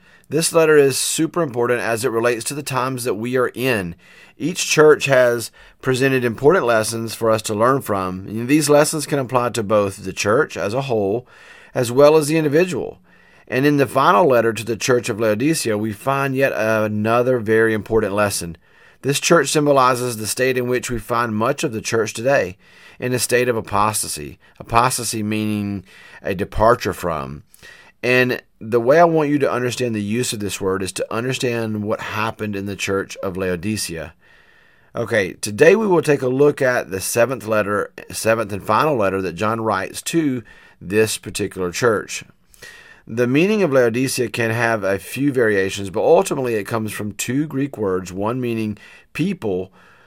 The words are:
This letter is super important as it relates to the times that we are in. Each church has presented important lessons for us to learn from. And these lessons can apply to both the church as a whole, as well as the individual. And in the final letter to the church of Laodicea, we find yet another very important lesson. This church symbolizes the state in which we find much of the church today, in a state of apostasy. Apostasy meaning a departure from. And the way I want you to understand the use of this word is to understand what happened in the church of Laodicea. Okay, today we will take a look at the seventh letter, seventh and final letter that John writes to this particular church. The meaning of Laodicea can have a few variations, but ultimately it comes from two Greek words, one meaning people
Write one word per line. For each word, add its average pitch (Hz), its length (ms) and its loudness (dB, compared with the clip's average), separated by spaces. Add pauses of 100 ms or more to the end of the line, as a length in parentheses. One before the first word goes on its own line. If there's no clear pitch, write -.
(300)
This 156 240 -2
letter 160 240 6
is 139 220 6
super 160 420 -2
important 120 400 -2
as 110 240 -2
it 127 60 0
relates 113 340 0
to - 80 -8
the 143 80 -8
times 127 440 -4
that 117 100 -2
we 120 220 -4
are 123 180 0
in. 107 400 -2 (420)
Each 165 300 -4
church 151 380 4
has 123 460 2 (300)
presented 131 420 0
important 131 440 2
lessons 113 480 0
for 113 160 0
us 110 100 0
to 110 140 -6
learn 123 260 2
from. 95 460 -4
And 110 200 -8
these 147 220 2
lessons 147 380 2
can 151 100 -2
apply 123 320 -2
to 113 140 -4
both 101 400 0
the 92 100 -8
church 117 440 0
as 101 180 -4
a 135 80 -2
whole, 113 440 -2 (460)
as 123 180 -2
well 143 260 6
as 151 100 2
the 156 100 0
individual. 151 600 -2 (480)
And 131 180 0
in 147 120 4
the 139 100 4
final 165 400 4
letter 117 260 4
to 107 100 -8
the 110 140 -4
church 123 320 0
of 104 100 -4
Laodicea, 113 560 0
we 107 160 -2
find 135 440 -4
yet 131 180 0
another 110 840 0
very 113 340 2
important 107 400 -2
lesson. 101 460 -2 (420)
This 139 180 -2
church 156 300 4
symbolizes 127 680 2
the 107 100 -6
state 127 300 0
in 123 100 -2
which 123 240 -2
we 117 80 -4
find 117 360 -2
much 120 280 0
of 151 80 -4
the 110 100 -6
church 107 320 -2
today, 113 440 0 (420)
in 123 140 -4
a 123 60 0
state 123 280 0
of 123 80 0
apostasy. 101 840 -2 (180)
Apostasy 117 640 2
meaning 104 640 -4 (380)
a - 100 -2
departure 107 600 2
from. 73 500 -6 (580)
And 123 400 2 (180)
the 113 200 0
way 127 200 6
I 175 40 8
want 160 260 4
you 147 80 2
to 104 140 0
understand 120 420 -2
the 107 80 -2
use 110 320 -2
of 113 60 -8
this 101 200 -6
word 95 220 -2
is 92 120 -4
to - 200 -6
understand 117 680 -2
what 107 180 -4
happened 107 540 -6
in 98 100 -6
the 101 100 -6
church 98 420 -4
of 92 200 -6
Laodicea. 90 800 -6 (800)
Okay, 107 380 -2
today 107 420 4
we 220 100 2
will 180 160 4
take 139 220 2
a 131 40 0
look 143 320 4
at 123 300 0
the 95 100 -6
seventh 120 460 0
letter, 104 480 -2 (160)
seventh 110 420 -2
and 95 120 -8
final 120 320 2
letter 95 260 0
that 90 120 -4
John 107 280 -2
writes 101 400 -4
to 143 400 -2 (400)
this 107 380 0
particular 95 520 -6
church. - 520 -2 (840)
The 120 220 -2
meaning 185 340 2
of 165 100 2
Laodicea 123 580 0
can 113 200 -2
have 113 340 0
a 98 140 0
few 139 340 -4
variations, 101 600 0
but 87 100 -4
ultimately 139 540 2
it 104 80 -2
comes 110 280 -4
from 104 200 -8
two 131 340 -4
Greek 139 320 -6
words, 92 340 -2
one 104 300 -4
meaning 110 340 -4 (380)
people 113 580 -4 (360)